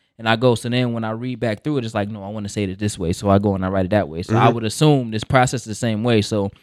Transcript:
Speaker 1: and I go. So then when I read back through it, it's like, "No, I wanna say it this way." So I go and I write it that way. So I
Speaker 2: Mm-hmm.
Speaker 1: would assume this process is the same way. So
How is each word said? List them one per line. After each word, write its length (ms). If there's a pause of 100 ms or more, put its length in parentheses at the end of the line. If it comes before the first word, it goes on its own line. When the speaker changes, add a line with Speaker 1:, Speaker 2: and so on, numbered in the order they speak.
(180)
Speaker 1:
and 100
I 80
go. 180
So 140
then 240
when 120
I 60
read 300
back 240
through 140
it, 60
it's 100
like, 140
"No, 140
I 60
wanna 200
say 160
it 140
this 200
way." 140
So 180
I 80
go 180
and 80
I 40
write 180
it 40
that 180
way. 140
So 140
I 100
Speaker 2:
Mm-hmm. 80
Speaker 1:
would 100
assume 460
this 140
process 380
is 40
the 80
same 300
way. 180
So 280 (120)